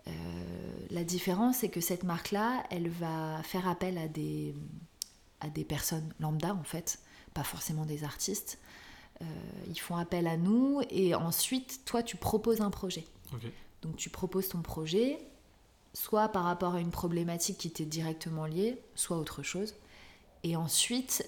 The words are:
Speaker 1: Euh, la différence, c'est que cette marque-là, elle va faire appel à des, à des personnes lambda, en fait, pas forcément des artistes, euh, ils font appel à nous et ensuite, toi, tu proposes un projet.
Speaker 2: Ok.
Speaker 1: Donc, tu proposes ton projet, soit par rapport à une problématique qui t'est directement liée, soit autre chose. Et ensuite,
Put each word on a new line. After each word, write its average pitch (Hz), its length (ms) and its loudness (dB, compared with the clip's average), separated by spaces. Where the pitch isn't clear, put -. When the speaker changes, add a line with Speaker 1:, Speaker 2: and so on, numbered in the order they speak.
Speaker 1:
Euh, 165 40 -8
la 175 120 -2
différence, 185 560 4
c'est 202 100 2
que 175 120 -2
cette 175 220 0
marque-là, 202 680 0
elle 170 200 0
va 160 540 -2
faire 185 240 -2
appel 180 300 0
à 160 100 -2
des, 151 460 -2
à - 100 -4
des 151 140 -4
personnes 160 560 -2
lambda, 156 340 0
en 175 100 -2
fait, - 360 -4
pas 147 100 -2
forcément 156 420 -2
des 151 180 -2
artistes, - 560 -4
euh, - 20 -6
ils 165 120 -6
font - 160 -2
appel 170 320 2
à 165 100 4
nous 254 520 6
et 175 260 6
ensuite, - 680 0
toi, 233 180 2
tu 233 140 -6
proposes 220 440 4
un 208 80 4
projet. 180 360 -4
Speaker 2:
Ok. 110 100 -6
Speaker 1:
Donc, 160 140 -6
tu - 140 -8
proposes 190 400 0
ton 170 120 -2
projet, 196 580 2
soit 214 360 4
par 196 140 2
rapport 175 320 2
à 175 40 2
une 170 120 0
problématique 170 680 0
qui 165 140 -4
t'est 160 140 -2
directement 160 600 -2
liée, 202 360 0
soit - 220 0
autre 147 260 -4
chose. 202 320 -4
Et 165 120 2
ensuite, 240 720 2